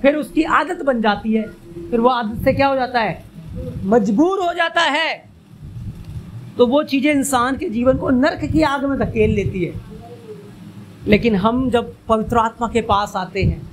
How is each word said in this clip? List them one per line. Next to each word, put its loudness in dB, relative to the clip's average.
फिर 6
उसकी -2
आदत 0
बन 0
जाती 0
है, 2
फिर 0
वो 6
आदत -2
से 4
क्या 2
हो 2
जाता -2
है? -4
मजबूर 4
हो 0
जाता 0
है। 0
तो 6
वो 4
चीज़ें 2
इंसान 0
के -6
जीवन 2
को -2
नर्क 2
की 2
आग 0
में 0
धकेल 2
लेती 0
है। -6
लेकिन 4
हम 2
जब 0
पवित्र 2
आत्मा 0
के 0
पास 0
आते -4
हैं 0